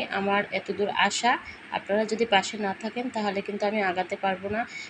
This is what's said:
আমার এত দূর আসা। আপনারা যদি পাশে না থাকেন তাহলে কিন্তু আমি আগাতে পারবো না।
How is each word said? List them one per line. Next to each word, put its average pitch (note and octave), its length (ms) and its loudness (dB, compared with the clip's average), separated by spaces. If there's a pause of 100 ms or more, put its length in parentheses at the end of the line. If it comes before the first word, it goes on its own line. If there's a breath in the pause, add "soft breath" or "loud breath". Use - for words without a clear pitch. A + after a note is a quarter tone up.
(100)
আমার G3 320 2 (100)
এত F#3+ 200 -4
দূর F#3+ 260 0
আসা। G3+ 340 4 (400 loud breath)
আপনারা G3 320 0
যদি A3 220 0
পাশে G3 320 4
না G3+ 220 -2
থাকেন A#3 300 -4
তাহলে G#3 320 0
কিন্তু G3+ 240 -4
আমি G#3+ 160 2
আগাতে F#3 340 0
পারবো F#3+ 320 0
না। G#3+ 120 -2 (300 loud breath)